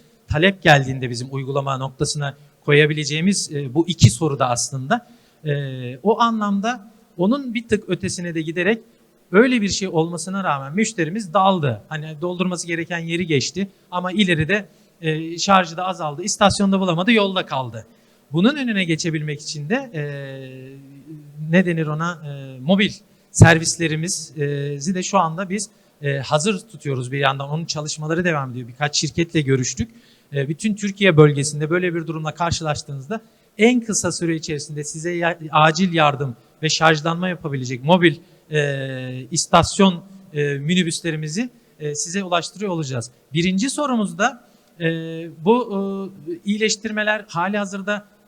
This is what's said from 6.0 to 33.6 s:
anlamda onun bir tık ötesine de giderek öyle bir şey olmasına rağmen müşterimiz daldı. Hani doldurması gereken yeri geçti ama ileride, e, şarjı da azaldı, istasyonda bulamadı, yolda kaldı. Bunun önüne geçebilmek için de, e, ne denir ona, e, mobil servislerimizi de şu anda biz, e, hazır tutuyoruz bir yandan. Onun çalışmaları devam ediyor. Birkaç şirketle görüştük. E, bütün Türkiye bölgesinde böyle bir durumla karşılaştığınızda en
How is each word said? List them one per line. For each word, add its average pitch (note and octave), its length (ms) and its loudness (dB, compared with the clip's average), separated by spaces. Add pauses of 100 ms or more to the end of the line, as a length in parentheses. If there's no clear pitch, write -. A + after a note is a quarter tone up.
anlamda A3 720 0 (260)
onun A#3+ 360 0
bir A#3 140 -6
tık G#3 220 -2
ötesine F3 460 -4
de D#3+ 60 -2
giderek F3 400 0 (500)
öyle A#3+ 300 6
bir G3+ 80 0
şey F#3+ 180 -4
olmasına E3+ 560 -2
rağmen C#3+ 320 -2
müşterimiz F#3+ 580 -2
daldı. F#3 560 2
Hani D#3 320 -10
doldurması F3 460 -4
gereken E3+ 320 -4
yeri E3+ 280 -4
geçti D#3+ 400 0 (240)
ama F3+ 200 -4
ileride, F3+ 540 2 (360)
e, E3 360 -4
şarjı F3+ 400 2
da F3+ 80 -4
azaldı, E3+ 380 -6
istasyonda G3 560 4
bulamadı, F#3 320 2
yolda F#3+ 340 2
kaldı. A#2+ 400 -6 (460)
Bunun G3+ 240 4
önüne A3+ 280 -2
geçebilmek D#3 580 -2
için D3 280 -10
de, B3+ 240 -4
e, D3+ 80 -6 (1500)
ne F3 160 6
denir D#3+ 220 0
ona, D#3 400 -4
e, C3+ 320 -14
mobil F3+ 320 2 (400)
servislerimizi D#3 1600 0
de F#3 80 -4
şu G3 160 2
anda E3+ 300 0
biz, G#3+ 200 -6 (320)
e, C#3 180 -2
hazır D#3 400 0
tutuyoruz C3 520 -6
bir C#3 60 -4
yandan. C#3 320 0
Onun D#3+ 160 -4
çalışmaları D3+ 600 -4
devam C#3+ 260 0
ediyor. A#2+ 160 -8
Birkaç C#3+ 300 -4
şirketle E3 440 0
görüştük. C3 500 0 (420)
E, C#3 160 -2
bütün G3+ 260 -2
Türkiye G3 420 4
bölgesinde D3 520 6
böyle F3+ 260 0
bir D#3+ 120 -4
durumla D#3 260 -6
karşılaştığınızda D#3 880 -4 (360)
en A#3+ 240 6